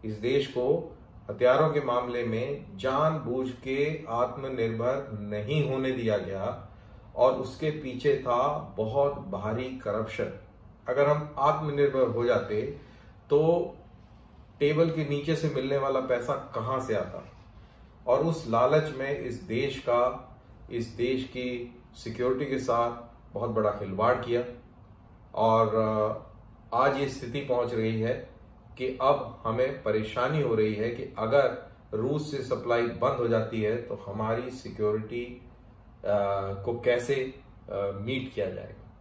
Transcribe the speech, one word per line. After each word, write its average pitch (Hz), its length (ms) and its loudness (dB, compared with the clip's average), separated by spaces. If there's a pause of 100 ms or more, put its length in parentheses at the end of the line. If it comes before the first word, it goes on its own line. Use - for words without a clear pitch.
इस 110 80 -6
देश 127 340 0
को 127 500 0 (320)
हथियारों 135 400 4
के 147 120 2
मामले 123 420 -2
में 117 540 -4
जानबूझ 131 720 0
के 139 600 -2
आत्मनिर्भर 120 1080 -2
नहीं 107 500 -2
होने 131 220 0
दिया 110 260 2
गया, 98 520 -4 (460)
और 127 180 6
उसके 131 380 -4
पीछे 139 460 0
था 127 600 0
बहुत 139 360 2
भारी 110 640 -6
corruption। 107 600 -4 (500)
अगर 139 200 4
हम - 280 0
आत्मनिर्भर 143 680 4
हो 117 180 0
जाते 107 360 2 (680)
तो 160 440 4 (880)
टेबल 151 300 4
के 151 200 -2
नीचे 143 260 0
से 156 140 0
मिलने 135 280 0
वाला 135 220 2
पैसा 127 560 -2
कहाँ 123 240 -2
से 107 160 -2
आता? - 280 -4 (840)
और 127 120 6
उस 156 280 0
लालच 131 480 4
में 139 240 -4
इस 120 160 -6
देश - 440 -4
का, 123 500 0 (420)
इस 117 140 -4
देश 127 380 -2
की 123 560 -8 (160)
security 127 560 -2
के 131 80 -2
साथ 117 320 2 (420)
बहुत 110 160 -4
बड़ा 107 220 2
खिलवाड़ 104 440 0
किया, 120 280 0 (920)
और, 113 400 4 (1000)
अ, - 20 0
आज 139 220 4
ये 139 120 0
स्थिति 123 300 -6
पहुंच 120 340 0
रही 110 280 0
है - 280 -2 (480)
कि 131 240 -4
अब 135 440 2
हमें 123 380 0
परेशानी 123 580 0
हो 117 140 2
रही 107 200 4
है 113 160 -2
कि - 260 -8
अगर 120 540 2 (220)
रूस 131 380 0
से 139 60 -4
सप्लाई 120 440 0
बंद 120 360 0
हो 117 100 0
जाती 110 340 0
है 110 200 0
तो 107 140 -8
हमारी 110 540 -4
security, 110 920 -4 (560)
अ, - 60 -16 (640)
को 120 140 -2
कैसे, 131 600 0 (300)
अ, 98 220 -2 (100)
meet 127 320 -6
किया 95 160 -2
जाएगा। - 380 -12 (140)